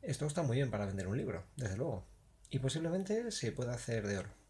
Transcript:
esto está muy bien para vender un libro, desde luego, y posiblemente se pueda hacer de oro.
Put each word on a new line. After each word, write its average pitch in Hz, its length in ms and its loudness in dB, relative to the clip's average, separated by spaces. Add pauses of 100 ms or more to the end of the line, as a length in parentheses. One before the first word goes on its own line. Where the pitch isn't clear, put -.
esto 151 240 -2
está 151 180 0
muy 123 120 4
bien 135 140 4
para 104 160 0
vender 95 220 -2
un 101 80 2
libro, 92 400 -2
desde 101 200 -2
luego, 113 300 -2 (420)
y 139 120 0
posiblemente 185 720 0
se 120 180 0
pueda 123 240 -2
hacer 113 320 0
de 101 120 2
oro. 92 120 -6 (200)